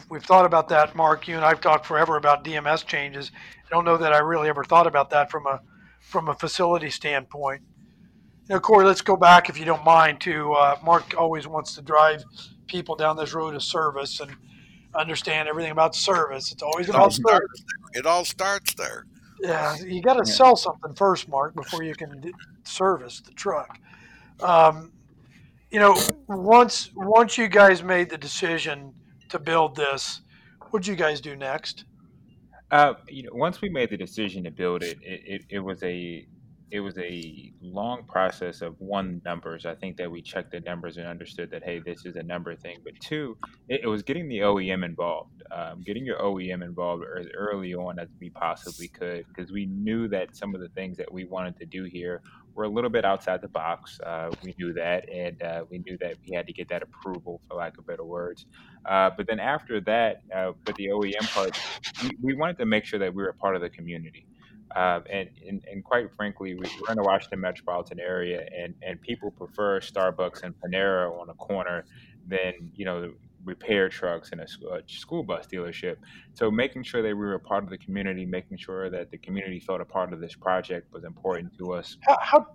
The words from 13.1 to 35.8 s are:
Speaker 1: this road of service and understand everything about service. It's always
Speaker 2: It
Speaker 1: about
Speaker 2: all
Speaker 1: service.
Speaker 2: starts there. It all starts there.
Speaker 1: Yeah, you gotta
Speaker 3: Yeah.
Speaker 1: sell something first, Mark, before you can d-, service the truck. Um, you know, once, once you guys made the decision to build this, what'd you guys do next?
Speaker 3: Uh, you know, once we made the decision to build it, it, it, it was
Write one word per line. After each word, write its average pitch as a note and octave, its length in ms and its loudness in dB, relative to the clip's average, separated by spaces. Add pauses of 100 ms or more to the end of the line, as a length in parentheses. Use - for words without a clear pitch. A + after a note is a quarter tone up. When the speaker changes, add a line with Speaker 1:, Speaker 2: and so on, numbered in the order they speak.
Speaker 1:
this D#3 180 -6
road D#3 220 -6
of C#3 60 -8
service C#3+ 580 -2
and C#3 100 -12 (640)
understand D#3 540 -2
everything D#3 240 -4
about D#3+ 240 4
service. C#3+ 560 0
It's B2+ 100 -16
always E3 240 -2
Speaker 2:
It G3 40 -2
Speaker 1:
about F3 120 6
Speaker 2:
all G3+ 80 8
Speaker 1:
service. A3+ 180 0
Speaker 2:
starts - 360 4 (280)
there. - 80 -6
It C#3+ 60 -4
all F3 180 2
starts G3 500 -4
there. - 300 -10 (360)
Speaker 1:
Yeah, D#3 440 -2
you F3+ 160 -8
gotta B3 240 6
Speaker 3:
Yeah. A3 80 0
Speaker 1:
sell B3+ 220 10
something D#3 400 -4
first, G3 340 2
Mark, C#3+ 280 -2
before D#3+ 260 -6
you D#3+ 140 -6
can C#3+ 240 -14
d-, E3+ 120 -12 (300)
service E3 580 0
the - 120 -20
truck. - 460 -6 (640)
Um, D#3+ 520 6 (800)
you G#3+ 100 2
know, G3+ 160 10 (320)
once, G#3+ 680 6
once G#3+ 420 4
you A3+ 120 2
guys F#3+ 340 8
made F3+ 280 2
the D#3+ 80 -8
decision D3 760 -4 (340)
to F3 120 -6
build D#3+ 340 2
this, C#3 480 -2 (480)
what'd F#3+ 160 -2
you G3+ 80 -4
guys D3+ 260 0
do C#3+ 140 -14
next? C#3 500 -8 (840)
Speaker 3:
Uh, D3 240 6 (140)
you C3+ 160 -16
know, A#2 80 -16
once D3+ 280 -2
we G#3 80 -6
made C3 220 -2
the G#2 60 -8
decision F#2+ 480 -6
to E2 60 -10
build F2 320 -4
it, E2 200 -8
it, F2+ 240 -14
it, G2 240 -10
it G2+ 100 -8
was F#2+ 240 -10